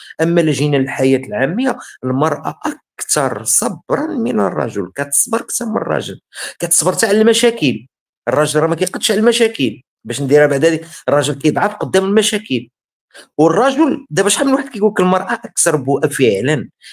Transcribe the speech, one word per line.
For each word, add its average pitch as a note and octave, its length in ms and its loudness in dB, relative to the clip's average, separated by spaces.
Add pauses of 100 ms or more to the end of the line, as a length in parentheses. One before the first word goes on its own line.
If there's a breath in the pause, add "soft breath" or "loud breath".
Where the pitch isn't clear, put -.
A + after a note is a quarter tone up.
(200 loud breath)
اما E3+ 200 2
الا D#3 120 2
جينا D3 240 0
للحياه C3 420 2
العاميه، C3+ 600 -2 (260 loud breath)
المراه D3 560 -2 (380)
اكثر A#2+ 460 -2
صبراً A3 600 -2
من A#3+ 340 -2
الرجل، C#3+ 540 -2
كتصبر C#3+ 460 -4
اكثر - 260 -8
من A3 100 -4
الرجل، - 440 -4 (380 loud breath)
كتصبر E3+ 340 0
حتى G#3+ 140 0
على G#3 140 4
المشاكل. A3+ 680 2 (420)
الراجل D3 320 2
راه D#3 60 2
ما D#3+ 80 0
كيقدش F3 360 -4
على G#3 100 0
المشاكل، A3 600 0 (240)
باش A#2+ 180 -8
نديرها C#3+ 240 6
بعدا C#3+ 220 2
ديك، D#3+ 180 -2 (220 loud breath)
الراجل C#3+ 260 2
كيضعف D#3+ 400 0
قدام F#3 300 0
المشاكل. G#3 640 -2 (680 loud breath)
والرجل B3+ 720 2
دابا F#3+ 180 0
شحال C#4 180 0
من C4+ 80 2
واحد C#4 140 -2
كيقول G#3 220 0
لك G3+ 100 -2
المراه F#3 320 2
اكثر - 440 -2
بؤا C#3 320 0
فعلاً، A#2+ 600 0 (240 loud breath)